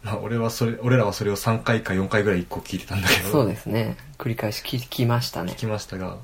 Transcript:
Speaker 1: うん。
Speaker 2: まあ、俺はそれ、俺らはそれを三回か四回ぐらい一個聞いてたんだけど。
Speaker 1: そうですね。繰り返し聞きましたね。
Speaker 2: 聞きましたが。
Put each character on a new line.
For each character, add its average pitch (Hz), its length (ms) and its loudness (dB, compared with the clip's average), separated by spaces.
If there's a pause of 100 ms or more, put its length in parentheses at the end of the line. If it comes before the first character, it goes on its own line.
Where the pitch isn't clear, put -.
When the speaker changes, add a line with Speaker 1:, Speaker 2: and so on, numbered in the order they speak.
Speaker 1:
う 101 40 -6
ん。 - 20 -4
Speaker 2:
ま 104 60 -2
あ、 - 20 -6
俺 113 180 -4
は 113 140 2
そ 117 160 0
れ、 117 160 0
俺 123 160 6
ら 107 80 6
は 98 80 -2
そ 110 100 -4
れ 101 60 2
を 98 60 0
三 113 240 2
回 113 200 2
か - 140 -2
四 95 160 2
回 104 140 4
ぐ 104 60 4
ら 92 60 4
い 87 60 2
一 - 40 -6
個 82 140 -6
聞 - 160 -8
い - 20 -4
て - 80 -10
た 95 80 -8
ん 98 60 0
だ 92 80 2
け 92 140 4
ど。 98 80 -4
Speaker 1:
そ 143 140 4
う - 20 2
で 95 100 0
す - 100 -14
ね。 113 300 0 (220)
繰 - 100 -4
り 113 80 -2
返 107 160 -2
し - 100 -6
聞 123 240 -4
き 123 200 0
ま 120 160 4
し - 80 -4
た - 140 -6
ね。 180 80 -4
Speaker 2:
聞 - 40 -8
き 117 100 -4
ま 107 120 0
し - 80 -10
た 95 100 -10
が。 92 280 -6